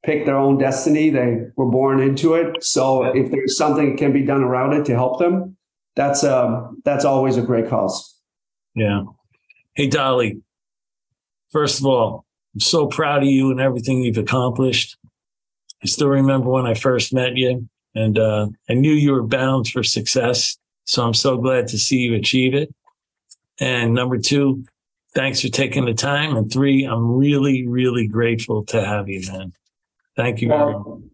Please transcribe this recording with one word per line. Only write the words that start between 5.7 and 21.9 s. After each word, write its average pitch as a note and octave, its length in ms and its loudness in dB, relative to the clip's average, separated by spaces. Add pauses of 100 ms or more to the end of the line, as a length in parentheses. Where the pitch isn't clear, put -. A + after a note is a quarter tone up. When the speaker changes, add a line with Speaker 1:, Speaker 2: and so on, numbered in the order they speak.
Speaker 1:
that's, C#3 280 0
um, B2 640 0
that's C#3+ 200 0
always C3 320 2
a A#2+ 40 2
great A#2 260 0
cause. - 500 -4 (560)
Speaker 2:
Yeah. G2+ 300 0 (720)
Hey, C#3+ 120 0
Dolly, B2 540 0 (1080)
first D3 280 0
of C3+ 60 -4
all, A#2+ 400 0 (300)
I'm G#2 60 -6
so D3+ 260 2
proud D3 360 0
of C#3 60 4
you C3+ 220 4
and B2+ 100 -2
everything B2+ 400 0
you've A#2 160 0
accomplished. B2+ 800 -2 (840)
I - 40 -6
still D3 220 0
remember C3+ 400 2
when B2+ 160 0
I A2+ 80 0
first B2 400 0
met B2+ 240 -2
you, B2 300 -2 (280)
and, A2 220 0
uh, G#2+ 300 2 (220)
I A#2+ 40 0
knew C#3+ 200 4
you D3 200 4
were B2 100 0
bound C3 440 0
for B2 160 -4
success. - 760 -2 (280)
So - 180 -2
I'm A2+ 100 0
so C3 240 0
glad B2 320 0
to A2 80 -6
see C3 220 0